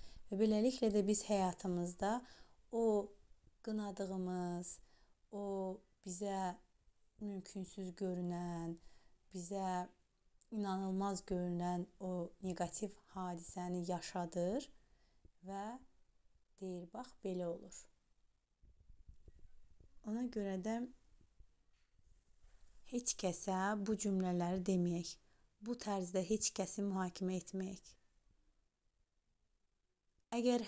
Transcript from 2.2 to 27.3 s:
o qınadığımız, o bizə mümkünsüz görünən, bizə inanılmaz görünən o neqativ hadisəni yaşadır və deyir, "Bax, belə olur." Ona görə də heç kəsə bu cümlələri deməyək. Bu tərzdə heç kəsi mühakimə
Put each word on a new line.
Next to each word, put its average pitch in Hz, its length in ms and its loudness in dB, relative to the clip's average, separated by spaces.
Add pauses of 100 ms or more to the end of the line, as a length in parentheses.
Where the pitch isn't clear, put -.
o 226 120 4 (800)
qınadığımız, 185 1160 -2 (540)
o 202 120 -4 (560)
bizə 190 560 -2 (600)
mümkünsüz 190 800 -6
görünən, 175 800 -2 (520)
bizə 185 600 -2 (640)
inanılmaz 190 760 0
görünən 180 580 2 (120)
o 185 160 -4 (260)
neqativ 185 560 -2 (200)
hadisəni 180 680 -4
yaşadır 175 840 -2 (760)
və 196 200 -6 (960)
deyir, 180 320 -6
"Bax, 254 200 -10 (120)
belə 180 220 0
olur." 180 360 -6 (2250)
Ona 233 200 -2
görə 208 380 -2
də 220 140 0 (2000)
heç 247 300 -2
kəsə 185 440 0 (280)
bu 214 100 2
cümlələri 185 680 2
deməyək. 175 500 4 (480)
Bu 233 120 -2
tərzdə 190 500 0
heç 208 320 2
kəsi 196 260 0
mühakimə 185 540 0